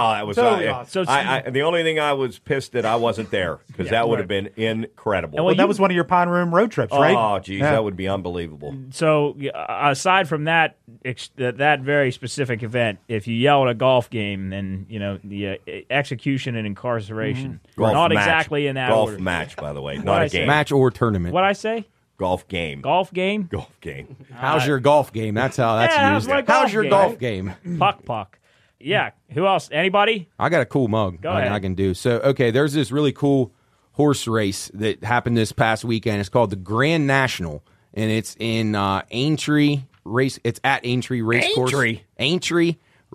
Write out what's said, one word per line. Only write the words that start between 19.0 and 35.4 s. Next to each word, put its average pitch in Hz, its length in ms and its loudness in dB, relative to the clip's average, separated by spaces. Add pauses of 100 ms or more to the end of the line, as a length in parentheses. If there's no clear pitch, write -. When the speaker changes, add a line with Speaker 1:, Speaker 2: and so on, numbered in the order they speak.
Speaker 3:
order. 98 120 -8
Speaker 1:
match, 87 340 -2
by 73 180 -8
the 71 80 -10
way, 71 140 -8
Speaker 3:
What'd 73 100 -8
Speaker 1:
not 98 160 4
Speaker 3:
I 156 40 2
Speaker 1:
a - 40 -2
Speaker 3:
say? 92 100 -2
Speaker 1:
game. - 80 0
Speaker 4:
Match 147 240 2
or 131 200 4
tournament. 98 420 0
Speaker 3:
What'd 185 140 2
I 202 60 2
say? 220 320 -4 (320)
Speaker 1:
Golf - 320 -2
game. 78 320 -6
Speaker 3:
Golf 175 320 0
game? 190 360 -2
Speaker 1:
Golf - 300 -10
game. 69 380 -14 (160)
Speaker 4:
How's 131 300 0
Speaker 3:
Uh, 131 40 2
Speaker 4:
your 143 120 2
golf 139 340 4
game? 107 220 -4
That's 127 200 -2
how 113 220 2
that's 320 180 4
Speaker 3:
yeah, 277 140 4
how's 285 140 0
Speaker 4:
used. 247 60 -6
Speaker 3:
my 277 80 2
Speaker 4:
How's 269 100 -2
Speaker 3:
golf 226 260 4
Speaker 4:
your 214 100 0
Speaker 3:
game? - 80 0
Speaker 4:
golf 196 280 4
game? 98 340 -4 (260)
Speaker 3:
Puck, 190 240 0
puck. 107 360 -8 (380)
Yeah. 143 340 -2 (200)
Who 151 140 0
else? 190 260 2
Anybody? 190 560 2 (100)
Speaker 4:
I 135 120 0
got 160 120 2
a 117 40 0
cool 131 240 0
mug 95 320 0
Speaker 3:
Go - 80 -6
Speaker 4:
I, 160 120 0
Speaker 3:
ahead. 123 120 0
Speaker 4:
I 104 60 -2
can 92 160 -4
do. 95 180 2
So, 117 260 0
okay, 131 320 2
there's 139 220 2
this 143 180 0
really 143 220 0
cool 139 400 0 (400)
horse 143 340 2
race 110 460 -2
that 104 300 -4
happened 117 340 0
this 110 160 0